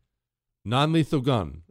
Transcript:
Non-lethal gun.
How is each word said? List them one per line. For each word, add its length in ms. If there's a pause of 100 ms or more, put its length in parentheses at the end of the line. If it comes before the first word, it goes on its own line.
(640)
Non-lethal 580
gun. 500